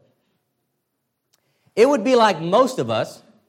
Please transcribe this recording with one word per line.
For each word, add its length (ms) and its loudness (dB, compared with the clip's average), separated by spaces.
It 120 4
would 140 0
be 140 0
like 240 0
most 400 0
of 100 -6
us, 320 -8